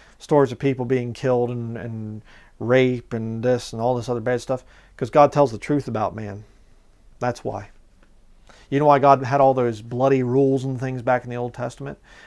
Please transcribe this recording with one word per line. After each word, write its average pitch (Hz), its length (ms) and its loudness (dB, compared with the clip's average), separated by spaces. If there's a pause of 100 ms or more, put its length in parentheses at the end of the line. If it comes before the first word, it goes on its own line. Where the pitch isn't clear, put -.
(180)
stories 139 320 4
of 120 80 -10
people 131 280 -2
being 120 260 -2
killed 120 380 -2
and, 117 260 -8
and 110 460 -10 (360)
rape 127 540 2
and 113 300 -6
this 123 320 -2
and 113 80 -6
all 127 120 2
this 117 140 -6
other 120 120 -4
bad 120 200 -2
stuff, 127 240 -6 (320)
'cause - 140 -6
God 147 200 8
tells 143 220 2
the 107 60 -8
truth 143 300 -2
about 107 260 -4
man. 104 300 -12 (760)
That's 120 260 -4
why. 104 240 -8 (1000)
You 139 80 0
know 147 80 2
why 143 140 6
God 139 240 6
had 139 180 2
all 135 100 6
those 120 300 -2
bloody 127 400 2
rules 135 420 2
and 131 160 -6
things 131 220 -6
back 123 220 0
in 123 60 -12
the 120 60 -8
Old 120 160 -6
Testament? 135 460 -10 (280)